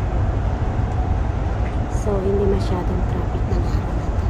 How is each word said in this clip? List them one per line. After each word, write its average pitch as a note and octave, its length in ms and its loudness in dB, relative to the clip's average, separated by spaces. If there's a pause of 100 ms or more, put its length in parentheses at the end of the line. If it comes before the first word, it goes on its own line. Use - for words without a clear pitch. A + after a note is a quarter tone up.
(2000)
So, G3+ 240 0
hindi G3 260 2
masyadong F3+ 600 2
traffic - 420 0
ng - 160 2
araw - 300 0
na - 160 -2
to. - 200 0